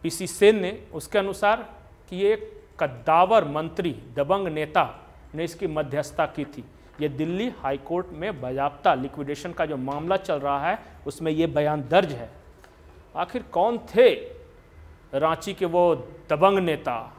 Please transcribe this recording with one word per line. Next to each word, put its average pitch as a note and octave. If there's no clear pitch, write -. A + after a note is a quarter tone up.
पीसी E3
सेन G#3+
ने, F#3
उसके E3
अनुसार G3+
कि F#3
ये G3+
कद्दावर D#3+
मंत्री, D#3
दबंग F3+
नेता D3+
ने D#3+
इसकी F3
मध्यस्थता D3+
की D3+
थी। C3
ये D3+
दिल्ली F3
हाई C#3
कोर्ट F3+
में D#3+
बाजाप्ता C#3
लिक्विडेशन C#3+
का E3+
जो D3+
मामला D3
चल E3
रहा C#3+
है, G#3+
उसमें D#3+
ये D#3+
बयान D3
दर्ज F3
है। A#2
आखिर F3
कौन A3+
थे A3+
रांची D#3+
के F3+
वो E3+
दबंग F#3+
नेता? C3+